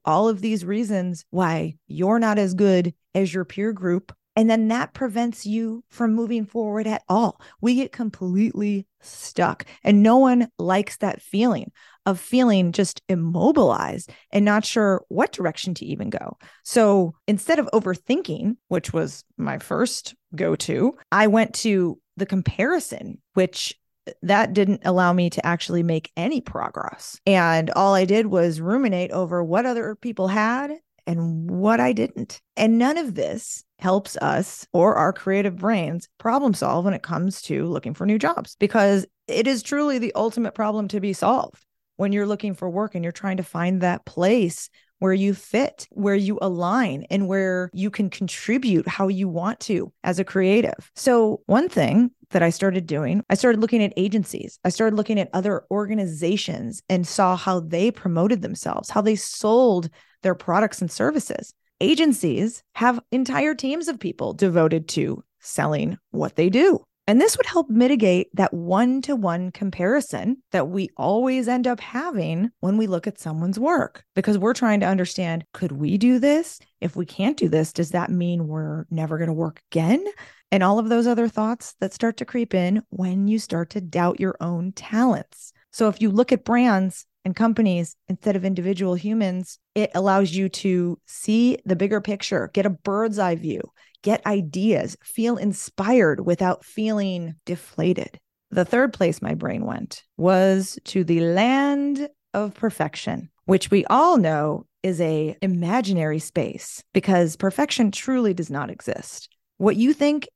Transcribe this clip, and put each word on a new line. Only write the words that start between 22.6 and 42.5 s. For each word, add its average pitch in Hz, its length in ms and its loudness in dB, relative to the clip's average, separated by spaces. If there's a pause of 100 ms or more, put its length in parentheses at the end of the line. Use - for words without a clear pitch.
which - 380 0 (480)
that 202 300 2
didn't 196 320 2
allow 180 300 4
me 175 160 2
to - 160 -6
actually 170 360 0
make 160 360 -2
any 247 240 -2
progress. - 840 -10
And 170 460 4
all 196 240 4
I 190 80 4
did 214 240 2
was 170 320 0
ruminate 190 520 -2
over 175 300 -2
what 180 240 0
other 233 300 -4
people 214 320 -4
had 233 460 -2 (340)
and 165 420 -2
what 196 300 2
I 240 140 2
didn't. - 480 -6 (160)
And 226 200 4
none 277 200 2
of 254 180 -4
this - 480 -6 (140)
helps 190 400 0
us - 560 -4
or 175 220 6
our 160 160 2
creative 190 460 -2
brains 175 500 -2 (100)
problem 240 360 2
solve 165 320 0
when 196 80 0
it - 100 -8
comes 175 400 -4
to 147 220 -2
looking 165 280 -6
for 180 120 -6
new 214 120 2
jobs, - 420 -4
because 202 460 2 (220)
it 233 200 0
is 247 140 0
truly 285 380 -2
the 226 160 -4
ultimate 226 400 -2
problem 214 320 -2
to 208 120 -4
be 196 140 -2
solved - 500 -2 (340)
when 196 140 0
you're 202 140 0
looking 202 300 -4